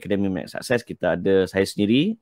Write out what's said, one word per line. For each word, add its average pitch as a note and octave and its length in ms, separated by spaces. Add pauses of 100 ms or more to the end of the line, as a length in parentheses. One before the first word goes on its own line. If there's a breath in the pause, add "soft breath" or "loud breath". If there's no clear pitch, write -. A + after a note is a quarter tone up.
Academy G2 320
Magnet - 240
Success. A#2+ 240
Kita F2 400
ada F#2+ 240
saya F#2+ 240
sendiri, C3 540